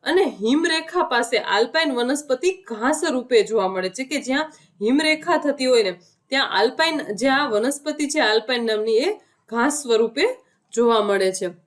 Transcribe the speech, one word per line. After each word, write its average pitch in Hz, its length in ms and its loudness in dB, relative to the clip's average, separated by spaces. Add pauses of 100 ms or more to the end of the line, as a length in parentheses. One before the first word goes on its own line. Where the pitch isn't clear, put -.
અને 349 200 2
હિમરેખા 320 800 0
પાસે 240 340 0
આલ્પાઇન 233 540 0
વનસ્પતિ 262 760 -2
ઘાસ 247 420 -2
રૂપે 247 340 2
જોવા 202 240 0
મળે 185 220 -4
છે, 254 140 -10
કે 262 180 -4
જ્યાં 285 300 -2 (300)
હિમરેખા 311 560 0
થતી 285 280 -2
હોય 247 180 4
ને, 185 80 0 (380)
ત્યાં 269 220 -2
આલ્પાઇન 262 500 0 (140)
જે 233 140 0
આ 277 180 2
વનસ્પતિ 285 600 -2
છે, 294 120 -2
આલ્પાઇન 226 460 0
નામની, 220 320 0
એ 330 160 0 (360)
ઘાસ 240 320 0
સ્વરૂપે 233 440 0 (480)
જોવા 233 300 2
મળે 196 280 2
છે. 185 160 -6 (200)